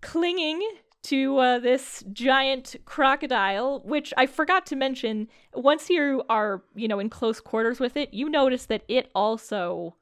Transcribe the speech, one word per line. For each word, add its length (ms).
clinging 600
to, 340
uh, 220
this 520
giant 640
crocodile, 960
which 360
I 80
forgot 420
to 80
mention, 520
once 360
you 400
are, 340
you 120
know, 120
in 100
close 300
quarters 400
with 180
it, 160
you 160
notice 360
that 220
it 280
also 880